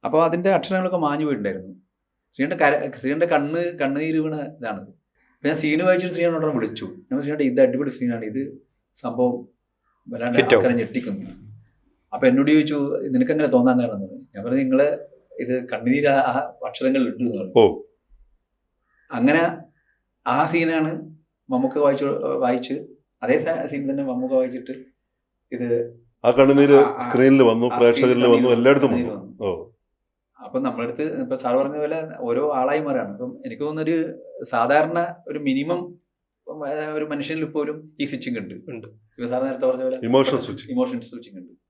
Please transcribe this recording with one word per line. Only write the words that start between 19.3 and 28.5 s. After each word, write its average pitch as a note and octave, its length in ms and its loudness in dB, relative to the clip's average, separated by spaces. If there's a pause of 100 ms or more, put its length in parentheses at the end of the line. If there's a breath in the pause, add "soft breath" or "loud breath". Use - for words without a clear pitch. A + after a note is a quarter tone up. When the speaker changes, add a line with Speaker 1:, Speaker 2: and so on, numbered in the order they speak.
Speaker 1:
ആ C#3 200 2
സീനാണ് E3 680 -2 (360)
മമ്മൂക്ക C3 280 0
വായിച്ചു, C#3+ 260 2 (340)
വായിച്ച്, B2+ 360 -2 (480)
അതേ B2 160 2
സ-, - 320 -4
സീൻ C#3 200 -6
തന്നെ C#3 140 -4
മമ്മൂക്ക B2+ 300 -4
വായിച്ചിട്ട് B2+ 600 -4 (580)
ഇത് A#2+ 480 -4 (240)
Speaker 3:
ആ B2 60 6
കണ്ണുനീര് C#3 440 6
Speaker 1:
ആ, C#3 160 8
ആ, - 180 -8
Speaker 3:
സ്ക്രീനിൽ C3+ 340 6
വന്നു, A#2 240 6
Speaker 1:
ആ A#2+ 120 -2
Speaker 3:
പ്രേക്ഷകരിൽ B2 360 6
Speaker 1:
സ്ക്രീനിൽ A#2+ 220 6
Speaker 3:
വന്നു, B2 120 4
എല്ലായിടത്തും B2+ 400 6